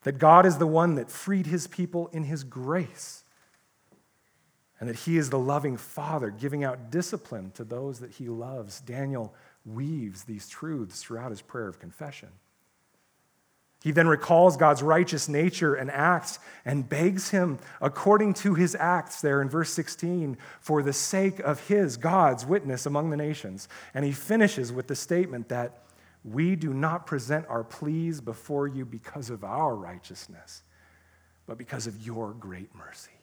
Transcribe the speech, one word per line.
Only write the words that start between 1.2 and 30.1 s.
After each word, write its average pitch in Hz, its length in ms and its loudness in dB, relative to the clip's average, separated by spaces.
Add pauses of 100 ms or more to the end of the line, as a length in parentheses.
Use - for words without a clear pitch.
his 160 200 -2
people 170 420 -4
in 156 160 -6
his 139 200 -6
grace, 131 800 -6 (1600)
and 120 80 -6
that 117 80 -8
he 165 200 0
is 147 140 2
the 139 80 2
loving 135 380 0
Father 147 540 -6
giving 139 340 -4
out 123 260 -6
discipline 135 640 -6
to 117 120 -14
those 123 360 -8
that 123 100 -16
he 123 180 -12
loves. 117 520 -10
Daniel 127 520 -6 (320)
weaves 113 600 -8
these 107 240 -14
truths 143 540 -10
throughout 117 280 -10
his 101 100 -10
prayer 113 280 -10
of 85 100 -14
confession. 135 520 -16 (1500)
He 156 100 0
then 165 160 6
recalls 165 480 6
God's 147 260 6
righteous 160 460 2
nature 156 460 2
and 131 160 -4
acts 156 480 0 (260)
and 131 240 -2
begs 185 400 0
him, 180 300 2 (240)
according 202 520 4
to 196 200 2
his 170 200 4
acts 170 460 0
there 139 220 2
in 135 80 0
verse 160 200 -2
sixteen, 165 680 -4 (200)
"For 151 240 0
the 139 120 0
sake 190 460 0
of - 280 -2
his, 180 300 2
God's, 147 480 4
witness 143 400 0
among 147 240 0
the 147 80 -2
nations." 143 500 -6 (240)
And 135 100 -4
he 143 100 0
finishes 139 600 2
with 127 140 -6
the 139 100 -6
statement 170 540 -2
that 120 320 -6 (420)
we 160 320 0
do 151 160 -4
not 160 320 -2
present 147 460 -2
our 117 120 -4
pleas 160 600 -6
before 139 440 -4
you 135 200 -8
because 117 420 -14
of 104 160 -12
our 123 320 -2
righteousness, 90 840 -16 (840)